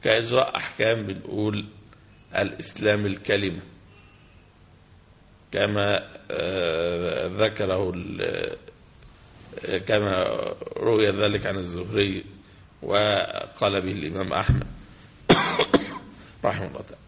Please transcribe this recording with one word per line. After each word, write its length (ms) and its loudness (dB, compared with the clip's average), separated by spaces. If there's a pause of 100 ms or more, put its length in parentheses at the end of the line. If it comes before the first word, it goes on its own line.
كإجراء 540 2
أحكام 500 0
بنقول 580 -2 (720)
الإسلام 680 0
الكلمة، 560 0 (1900)
كما، 480 2 (320)
آه، 960 0
ذكره 640 0
ال-، 320 -6 (1400)
آه، 120 -2
كما 380 2 (600)
روي 320 4
ذلك 360 2
عن 100 -2
الزهري 680 -2 (580)
وقال 1000 0
به 100 -4
الإمام 420 -4
أحمد 340 2 (960)
<coughs> 840 -4
رحمه 220 0
الله 140 -10
تعالى. 260 -16